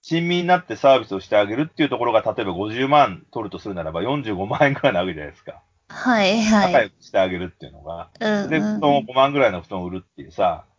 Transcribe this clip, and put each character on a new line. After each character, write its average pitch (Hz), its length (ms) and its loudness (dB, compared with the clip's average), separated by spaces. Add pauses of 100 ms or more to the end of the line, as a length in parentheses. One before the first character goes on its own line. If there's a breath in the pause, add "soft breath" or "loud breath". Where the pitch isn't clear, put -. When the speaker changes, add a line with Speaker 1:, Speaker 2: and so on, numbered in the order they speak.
Speaker 1:
親 170 220 -2
身 175 80 0
に 175 80 -2
な 180 140 4
っ - 80 -8
て 107 100 -6
サ 139 140 4
ー 131 100 8
ビ 104 60 -10
ス 98 80 -8
を 95 60 -4
し - 80 -20
て 104 100 2
あ 104 80 4
げ 107 100 -4
る 143 60 -2
っ 156 120 -6
て 160 80 0
い 147 40 4
う - 20 -4
と 127 80 -2
こ 117 80 -2
ろ 120 80 2
が、 110 80 4
例 110 220 -4
え - 20 -4
ば 92 80 -4
五 101 180 -4
十 127 180 -2
万 135 420 4
取 113 140 -8
る 95 60 -10
と 90 80 -12
す - 120 -14
る 95 40 -8
な 85 100 -8
ら 78 60 -6
ば、 82 120 -4
四 139 200 -2
十 107 120 -6
五 95 120 -6
万 127 180 -4
円 139 100 2
く - 80 -8
ら 135 80 4
い - 20 -4
な 87 80 0
わ 92 60 -2
け 87 80 -6
じ 78 40 -12
ゃ 76 40 -12
な 73 80 -12
い - 20 -20
で - 60 -20
す - 40 -20
か。 - 200 -18 (260)
Speaker 2:
は 220 380 0
い、 220 160 2
は 214 260 2
い。 175 40 0
Speaker 1:
仲 127 120 4
良 98 60 -8
く - 100 -20
し - 100 -20
て 104 80 0
あ 95 80 4
げ 90 120 -4
る 87 160 -8
っ - 20 -20
て - 80 -18
い 69 60 -16
う - 20 -20
の 73 100 -20
が。 82 280 -14 (100)
Speaker 2:
う 220 80 -2
ん、 208 140 0
う - 60 -6
ん。 - 20 -6
Speaker 1:
で、 156 100 2
布 214 200 -4
団 143 160 4
を 139 60 2
五 107 120 -14
万 135 180 4
ぐ 143 60 -2
ら 123 100 4
い 95 40 2
の 87 100 -8
布 - 60 -20
団 92 140 -6
を 90 40 -6
売 87 40 -8
る 95 160 -10
っ - 80 -20
て - 60 -20
い - 60 -16
う - 40 -20
さ。 85 360 -2 (120)